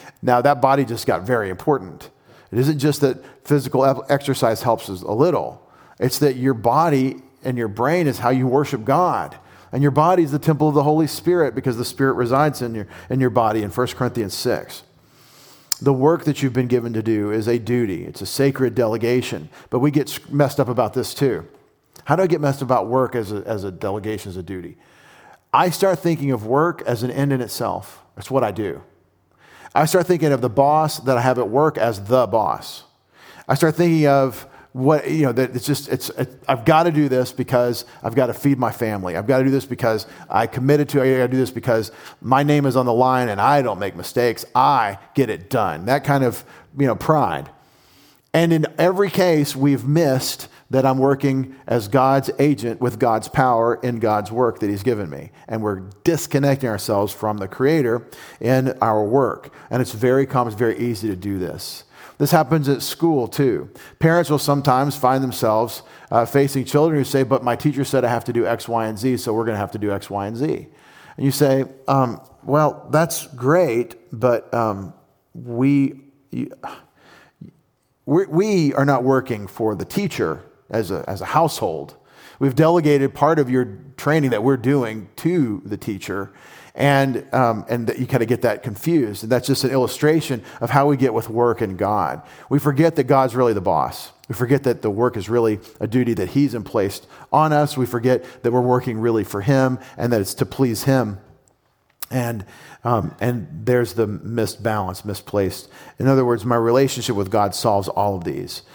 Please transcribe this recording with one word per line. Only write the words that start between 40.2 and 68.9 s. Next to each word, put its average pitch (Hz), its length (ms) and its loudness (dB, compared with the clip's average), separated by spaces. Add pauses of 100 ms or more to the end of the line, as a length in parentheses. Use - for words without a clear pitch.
I 113 180 2
committed 143 440 2
to, 139 120 2
I 131 80 4
gotta 127 180 2
do 131 80 -2
this 127 140 0
because 113 420 -2 (280)
my 131 220 2
name 147 220 2
is 131 120 2
on 127 100 2
the 120 60 2
line 127 360 2
and 101 120 -4
I 139 220 4
don't 104 160 -4
make 92 180 -6
mistakes. 117 480 -2 (100)
I 120 440 2 (160)
get 123 160 0
it 90 200 -8
done. 90 360 -2
That 139 180 0
kind 139 180 2
of, - 220 -2 (340)
you 139 80 2
know, 117 80 2
pride. 90 560 0 (800)
And 165 200 2
in 156 140 2 (120)
every 185 320 2
case, 160 460 0
we've 135 280 0
missed 143 640 0 (220)
that 131 140 2
I'm 131 140 2
working 135 580 0 (100)
as 110 220 -2
God's 135 500 2
agent 123 400 0
with 113 200 -2
God's 113 280 0
power 120 500 2
in 120 240 -4
God's 107 300 0
work 117 300 0
that 104 80 -2
he's 101 140 -4
given 104 260 -2
me. 71 220 -14 (180)
And 113 140 -6
we're 101 180 -4 (240)
disconnecting 139 640 0
ourselves 104 440 0
from 104 260 -4
the 95 100 -8
Creator 131 580 0 (320)
in 131 440 0
our 107 200 2
work. 113 480 0 (200)
And 123 100 0
it's 120 120 -4
very 127 340 2
common, 123 260 -2
it's 101 60 -10
very 113 200 0
easy 110 300 -4
to 95 80 -4
do 98 220 -6
this. - 460 -10 (340)
This 147 140 0
happens 156 360 2
at 135 140 0
school, 147 460 0
too. 110 420 -2 (300)
Parents 165 280 4
will 147 120 2
sometimes 139 560 2
find 131 260 2
themselves, 117 600 -2 (280)
uh, 113 160 2
facing 139 380 0
children 151 360 2
who 127 40 0
say, 135 180 0
"But 123 220 0
my 120 100 0
teacher 139 300 -2
said 127 200 0
I 117 40 2
have 117 160 -2
to 120 80 -6
do 117 120 0
X, 113 240 -4
Y, 113 180 -2
and 107 120 -6